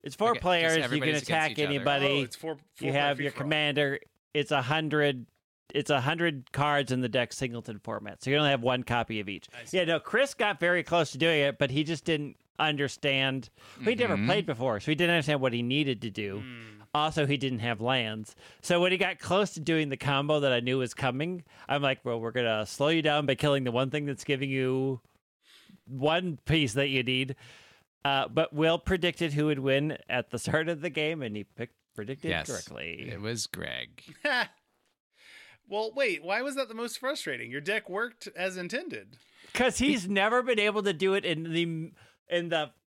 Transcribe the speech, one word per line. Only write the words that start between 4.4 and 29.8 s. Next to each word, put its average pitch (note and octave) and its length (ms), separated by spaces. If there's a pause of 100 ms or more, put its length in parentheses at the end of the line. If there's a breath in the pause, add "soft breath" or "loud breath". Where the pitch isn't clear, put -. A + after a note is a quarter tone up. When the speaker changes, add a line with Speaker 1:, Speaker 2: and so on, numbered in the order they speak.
Speaker 1:
a C#3+ 100
hundred. C#3+ 680 (460)
It's D3 180
a C#3 100
hundred D#3 500
cards C#3+ 400
in B2+ 120
the B2 60
deck A#2+ 240
singleton A#2 460
format, G#2 460
so C3 60
you C#3+ 80
only D3 120
have C3 120
one B2+ 200
copy A2+ 380
of G2 80
each. G2 180 (140)
Speaker 3:
I A#2 60
see. F3+ 120
Speaker 1:
Yeah, F3+ 60
no, D#3+ 160
Chris C4+ 340
got G#3 240
very F3 240
close - 300
to C3+ 60
doing D#3+ 220
it, C#3 180
but C#3 120
he D3 140
just D#3 200
didn't D3 320 (220)
understand. C3+ 920 (340 loud breath)
He'd A3+ 160
never G#3 160
Speaker 2:
Mm-hmm. G#2 100
Speaker 1:
played F#3+ 200
before, A#2+ 340
so D3+ 100
he D#3 60
didn't E3+ 180
understand D3 260
what C3 120
he A#2+ 100
needed C3 400
to A2+ 80
do. G2+ 300
Speaker 3:
Hmm. A#2 400 (120)
Speaker 1:
Also, D3+ 340
he C#3+ 100
didn't B2+ 240
have A#2 200
lands. A2+ 540 (280 loud breath)
So F3 180
when F3+ 100
he F#3 80
got F3+ 220
close F#3+ 340
to E3 60
doing D#3 300
the C3+ 60
combo C#3+ 440
that C3+ 120
I A#2+ 60
knew B2+ 200
was B2 160
coming, D3+ 500 (240 loud breath)
I'm C#3+ 140
like, C3+ 220
"Well, A#2 160
we're A2+ 120
gonna A2+ 340
slow C#3+ 220
you E3 140
down D3 240
by C3+ 100
killing C#3 260
the B2 100
one B2+ 180
thing D3 160
that's C#3 180
giving C#3 260
you C3 500 (880 loud breath)
one D3+ 580
piece D3 280
that C#3 140
you C3+ 140
need." B2+ 320 (680 loud breath)
Uh, C#3 240
but D3+ 240
Will D#3+ 260
predicted E3+ 540
who D3 140
would D3 120
win C3+ 400 (100)